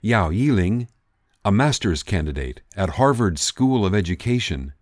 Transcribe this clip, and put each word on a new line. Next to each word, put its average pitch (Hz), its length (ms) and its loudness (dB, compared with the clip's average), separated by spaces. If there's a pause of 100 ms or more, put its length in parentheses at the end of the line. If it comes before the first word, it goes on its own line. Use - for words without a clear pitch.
Yao 107 300 2
Yiling, 113 580 2 (560)
a 101 80 2
master's 110 500 2
candidate 76 580 -4 (160)
at 95 140 -2
Harvard 117 480 2
School 127 480 0
of 92 80 0
Education 90 880 -2